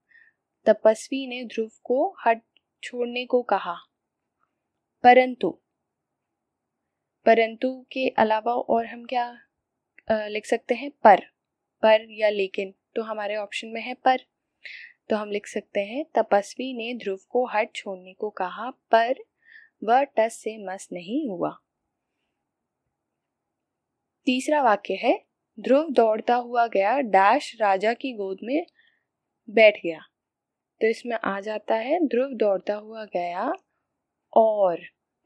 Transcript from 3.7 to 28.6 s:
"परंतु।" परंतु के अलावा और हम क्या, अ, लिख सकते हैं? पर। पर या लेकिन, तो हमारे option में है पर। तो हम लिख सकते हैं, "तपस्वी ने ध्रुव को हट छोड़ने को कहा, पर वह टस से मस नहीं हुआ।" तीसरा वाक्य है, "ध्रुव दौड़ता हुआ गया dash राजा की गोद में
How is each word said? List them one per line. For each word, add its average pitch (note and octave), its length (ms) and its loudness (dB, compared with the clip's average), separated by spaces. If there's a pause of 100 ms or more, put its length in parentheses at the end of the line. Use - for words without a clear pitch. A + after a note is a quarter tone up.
"परंतु।" B3 480 6 (1800)
परंतु A3+ 680 2
के C4 160 -2
अलावा A3 440 0
और A#3 340 -2
हम A#3 180 -18
क्या, A#3+ 340 -6 (720)
अ, G#3+ 200 -2
लिख G#3 180 -8
सकते A#3+ 280 -2
हैं? C4+ 160 -8
पर। - 440 4 (500)
पर A3 260 4
या G#3+ 180 -2
लेकिन, G3 460 -4 (220)
तो A3+ 60 -4
हमारे G#3+ 340 -8
option G#3+ 320 -10
में A3+ 140 -10
है B3 120 -10
पर। B3+ 260 2 (880)
तो A3 60 0
हम G#3 140 -8
लिख G#3 160 -6
सकते - 340 -8
हैं, A3+ 240 -8 (140)
"तपस्वी A3 540 -2
ने A#3 220 -8
ध्रुव G3 240 -8 (120)
को B3 160 0
हट A3 280 -4
छोड़ने F#3 400 -14
को G#3+ 160 -10
कहा, F#3+ 400 -8
पर A#3 440 2 (680)
वह A#3+ 180 4
टस A3+ 320 -2
से A3 240 -12
मस F#3+ 340 -12
नहीं G#3 360 -6
हुआ।" E3+ 300 -6 (2750)
तीसरा C4+ 360 0
वाक्य G#3 320 0
है, C#4+ 320 -2 (340)
"ध्रुव C#4 300 2
दौड़ता A3+ 440 2
हुआ A#3+ 320 0
गया A#3 340 0
dash G#3+ 600 2
राजा G3+ 340 2
की C4 180 -8
गोद G3 300 -8
में C#4+ 240 -4 (840)